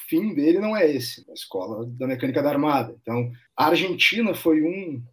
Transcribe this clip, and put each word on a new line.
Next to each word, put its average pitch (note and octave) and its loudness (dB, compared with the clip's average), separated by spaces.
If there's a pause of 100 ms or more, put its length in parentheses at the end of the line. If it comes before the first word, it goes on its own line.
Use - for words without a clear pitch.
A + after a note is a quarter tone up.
fim F#3 0
dele D#3+ 4
não G#3+ 0
é F3 6
esse, C3 -4
a - -20
Escola G#2 -8
da A#2+ -8
Mecânica C3+ -2
da C#3+ 2
Armada. C#3+ 0
Então, A#2+ -2 (240)
a C#3+ 4
Argentina F#3 2
foi D#3 2
um E3 -4 (100)